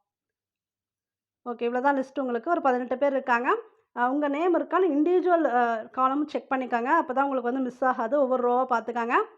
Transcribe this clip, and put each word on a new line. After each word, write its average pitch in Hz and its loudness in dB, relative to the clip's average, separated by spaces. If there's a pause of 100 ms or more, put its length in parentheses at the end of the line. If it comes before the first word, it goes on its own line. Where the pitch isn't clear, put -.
(1500)
ஓகே, 240 -8
இவ்வளோ 240 -2
தான் 277 2
லிஸ்ட் 269 -6
உங்களுக்கு. 247 -4
ஒரு 330 0
பதினெட்டு 254 0
பேர் 285 0
இருக்காங்க. 262 0 (460)
அ, 247 0
உங்க 294 0
நேம் 330 0
இருக்கான்னு 330 2
இண்டிவிஜுவல், 330 2
அ, 233 0
காலம் 269 0
செக் - -8
பண்ணிக்கோங்க. 247 -2
அப்போ 302 0
தான் 262 2
உங்களுக்கு 247 -2
வந்து 254 -2
மிஸ் 254 -4
ஆகாது. 254 0
ஒவ்வொரு 254 0
ரோவா 247 2
பார்த்துக்கோங்க. 233 -2 (220)